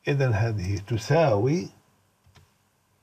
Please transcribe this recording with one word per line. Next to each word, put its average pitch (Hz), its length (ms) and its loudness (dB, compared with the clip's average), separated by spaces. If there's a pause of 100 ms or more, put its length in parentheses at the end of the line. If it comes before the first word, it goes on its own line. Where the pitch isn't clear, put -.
إذن 135 240 2
هذه 101 460 -2
تساوي 139 880 0 (1300)